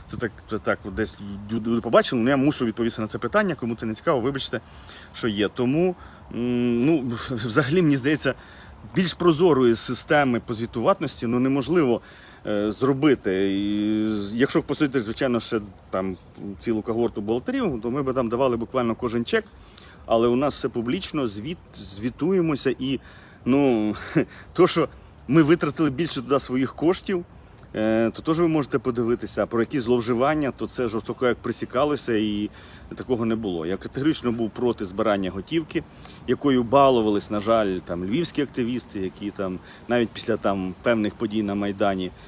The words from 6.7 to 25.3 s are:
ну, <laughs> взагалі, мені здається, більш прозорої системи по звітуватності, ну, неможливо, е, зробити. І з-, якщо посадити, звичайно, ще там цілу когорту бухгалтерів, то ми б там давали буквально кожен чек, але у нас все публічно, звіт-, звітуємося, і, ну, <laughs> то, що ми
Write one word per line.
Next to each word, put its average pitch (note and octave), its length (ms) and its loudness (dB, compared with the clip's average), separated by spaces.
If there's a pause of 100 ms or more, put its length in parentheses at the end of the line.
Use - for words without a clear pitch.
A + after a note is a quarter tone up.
ну, C3+ 360 2
<laughs> - 140 -8
взагалі, B2 500 2
мені C#3+ 160 4
здається, C3+ 360 0 (640)
більш F3+ 180 0
прозорої C#3+ 600 6
системи C3 640 2
по - 140 -6
звітуватності, B2 760 -2
ну, B2 120 2
неможливо, C3+ 640 2 (440)
е, G#2 260 -2
зробити. G#2 880 2
І G#2+ 540 0
з-, G2+ 180 -6
якщо C3+ 300 2
посадити, C#3 380 0
звичайно, A#2 380 -2
ще A2 220 -4 (280)
там F#2+ 280 -4 (420)
цілу A2 220 -2
когорту A2+ 400 -2
бухгалтерів, B2+ 600 -2
то A#2 100 -4
ми C#3 120 -2
б C3 100 -2
там A#2+ 160 -4
давали A#2+ 280 0
буквально A2+ 380 -2
кожен A#2 300 -2
чек, A3 200 -2 (600)
але A#2 220 4
у A#2+ 80 4
нас C3+ 200 0
все C3 140 -4
публічно, B2+ 580 -4
звіт-, G#2+ 500 -10 (180)
звітуємося, C#3+ 840 0
і, C3 200 -2 (460)
ну, B2 500 4 (280)
<laughs> - 300 -12
то, F3 140 6
що D#3 220 2 (380)
ми D#3 160 6